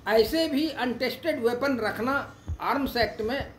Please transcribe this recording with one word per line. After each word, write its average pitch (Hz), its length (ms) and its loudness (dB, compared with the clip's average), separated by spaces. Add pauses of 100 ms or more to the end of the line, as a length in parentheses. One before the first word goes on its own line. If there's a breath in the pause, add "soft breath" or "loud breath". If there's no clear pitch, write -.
ऐसे 226 400 4
भी 302 220 0
untested 247 720 -2
weapon 247 340 2
रखना 226 560 -2 (260)
arms 240 360 0
act 220 260 0
में 247 360 -4